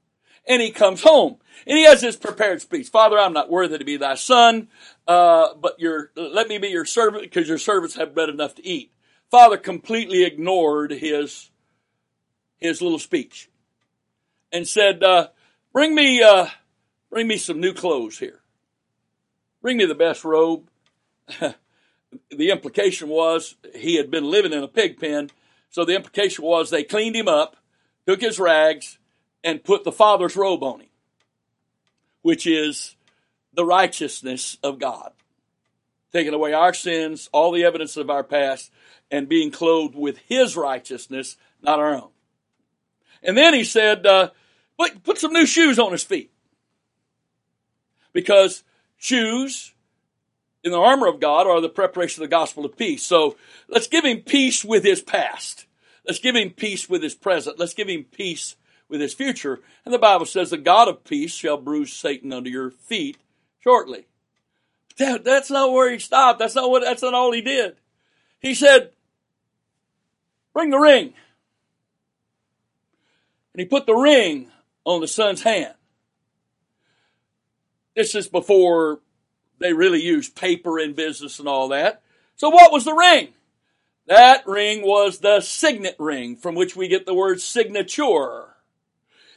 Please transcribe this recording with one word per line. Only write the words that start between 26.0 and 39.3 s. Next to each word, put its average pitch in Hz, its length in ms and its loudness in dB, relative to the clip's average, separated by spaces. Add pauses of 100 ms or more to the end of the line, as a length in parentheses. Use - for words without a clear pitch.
was 165 240 0
they 156 140 -2
cleaned 220 320 -4
him 220 120 -2
up, 156 300 0 (500)
took 190 140 0
his 220 180 -4
rags, 156 600 0 (440)
and 160 180 -6
put 202 220 -2
the 160 80 -6
Father's 185 460 2
robe 190 260 -2
on 123 160 -10
him, - 100 -20 (1300)
which 165 260 -2
is 151 480 -4 (580)
the 170 120 -2
righteousness 165 1000 -2
of 139 160 -6
God. 123 320 -10 (1040)
Taking 151 200 -2
away 151 200 -2
our 170 200 2
sins, 160 600 -8
all 165 180 2
the 170 140 0
evidence 160 320 -2
of 143 120 -8
our 139 140 -4
past, 139 480 -4 (400)
and 143 160 -6
being 156 240 -2